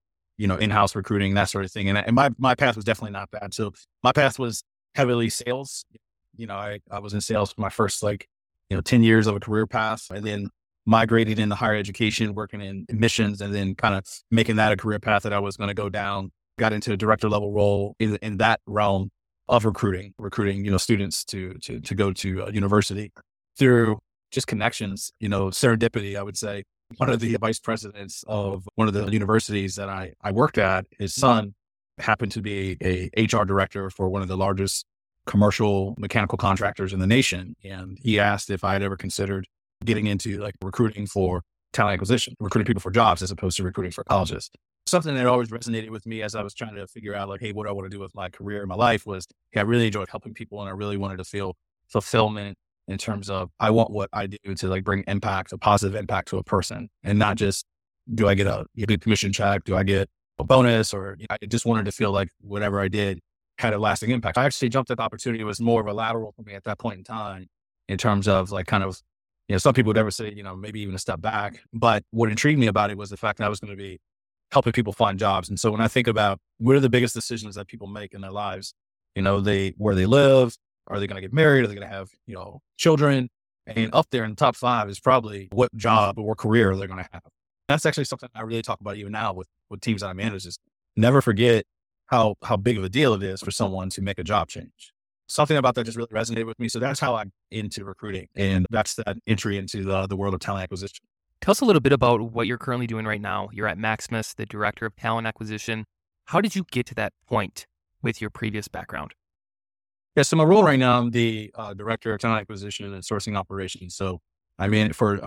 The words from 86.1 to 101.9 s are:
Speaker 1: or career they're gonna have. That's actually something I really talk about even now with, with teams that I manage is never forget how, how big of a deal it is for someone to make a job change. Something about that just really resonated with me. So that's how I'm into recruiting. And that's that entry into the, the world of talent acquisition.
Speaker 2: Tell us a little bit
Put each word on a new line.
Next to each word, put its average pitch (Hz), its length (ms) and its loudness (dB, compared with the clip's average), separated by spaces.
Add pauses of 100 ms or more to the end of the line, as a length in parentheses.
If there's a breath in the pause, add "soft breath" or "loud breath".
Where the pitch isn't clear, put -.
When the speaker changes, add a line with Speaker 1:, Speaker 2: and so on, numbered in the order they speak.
Speaker 1:
or 107 160 -4
career 107 400 4
they're 98 100 -6
gonna 92 260 -10
have. 90 100 -16 (440)
That's 147 180 2
actually 151 200 0
something 127 320 -12
I 113 60 -10
really 113 200 -4
talk 110 180 -6
about 101 160 -10
even 101 140 -10
now 107 220 -4
with, 92 160 -10 (200)
with 101 120 -14
teams 107 220 -2
that 98 80 -6
I - 20 -10
manage 95 340 -6
is 85 140 -16 (340)
never 127 260 6
forget 113 440 4 (420)
how, 110 380 2
how 113 120 0
big 107 220 0
of 95 60 -4
a 92 40 -4
deal 123 260 4
it 98 100 -4
is 95 180 -6
for 101 80 -6
someone 95 400 -2
to - 100 -8
make 98 200 -4
a 85 40 -6
job 101 240 0
change. - 440 -18 (340)
Something 151 300 2
about 127 180 4
that 120 80 -4
just 113 140 -8
really 117 140 -6
resonated 113 360 -2
with 113 140 -10
me. 117 80 -2
So 117 100 -4
that's 135 220 -2
how 123 160 0
I'm 104 160 -6 (180)
into 107 340 -8
recruiting. 98 520 -10
And 95 340 2
that's 110 240 0
that 107 220 -6 (100)
entry 101 320 0
into 98 240 -8
the, 95 240 -2
the 98 100 -6
world 98 180 -2
of 87 60 -6
talent 98 220 -6
acquisition. 95 420 -12 (380)
Speaker 2:
Tell - 80 0
us 208 100 4
a 269 60 2
little 180 140 6
bit 135 120 4